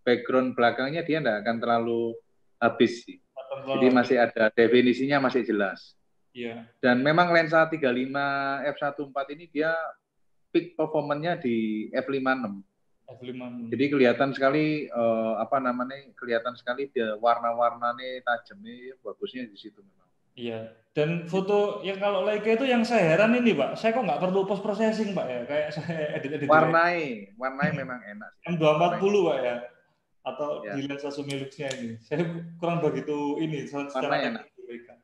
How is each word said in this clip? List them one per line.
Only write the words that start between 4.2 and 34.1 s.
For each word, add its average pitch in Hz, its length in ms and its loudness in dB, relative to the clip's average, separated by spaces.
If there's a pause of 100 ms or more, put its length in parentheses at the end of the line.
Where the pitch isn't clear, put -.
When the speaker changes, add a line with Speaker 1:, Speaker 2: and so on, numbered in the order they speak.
Speaker 1:
definisinya 123 720 4
masih 123 240 2
jelas. 101 480 -2 (400)
Speaker 2:
Iya. 117 320 -10 (160)
Speaker 1:
Dan 123 240 2
memang 165 240 4
lensa 160 400 4
tiga 151 240 0
lima 139 720 -2
F 143 160 -4
satu 143 320 -6
empat 139 240 -6
ini 170 140 -20
dia 156 240 -2 (760)
peak - 240 -2
performanya 156 600 -2
di 110 560 -2
F 131 160 -2
lima 131 280 0
enam. 101 280 -8 (440)
Speaker 2:
F 123 160 -20
lima 127 280 -12
enam. 120 200 -12
Speaker 1:
Jadi 117 160 0
kelihatan 139 440 4
sekali, 147 560 0
eh, 113 480 0
apa 113 240 -2
namanya, 127 360 -4 (200)
kelihatan 120 400 -4
sekali 131 360 -6
dia 110 280 -2
warna-warnanya 120 1040 0
tajamnya, 120 800 -6
bagusnya 113 440 -10
di 101 120 -20
situ 107 200 -20
memang. - 280 -20 (280)
Speaker 2:
Iya. 113 400 -10 (160)
Dan 160 360 -2
foto 196 560 0
yang 190 160 -6
kalau 196 240 0
Leica 214 280 0
itu 226 160 2
yang 240 160 4
saya 214 320 4
heran 220 200 6
ini, 240 200 4
Pak. 135 240 -2
Saya 226 160 2
kok 254 120 0
nggak 147 160 0
perlu 185 200 2
post 190 200 -2
processing, 214 480 0
Pak, 156 160 -2
ya? 123 160 -4
Kayak 147 280 -2
saya 156 480 -4
edit-edit. 143 280 -6
Speaker 1:
Warnai, 160 880 4
warnai 135 360 -2
Speaker 2:
Hmm. 147 80 -4
Speaker 1:
memang 127 220 -8
enak 104 300 -16 (100)
sih. - 60 -14
Speaker 2:
M 170 100 -2
dua 156 180 6
empat 170 240 2
puluh, 196 320 4
Pak, 139 80 0
ya? 123 180 -2 (640)
Atau 147 420 -6
Speaker 1:
Ya. 107 160 -8
Speaker 2:
di 139 80 -6
lensa 139 240 -8
Sumiluxnya 139 580 -8 (100)
ini. 113 240 -10
Saya 165 200 -4 (360)
kurang 170 200 -2
begitu 147 600 -2
ini, 156 280 -4
secara 143 240 -8 (160)
Speaker 1:
Warnai 143 240 0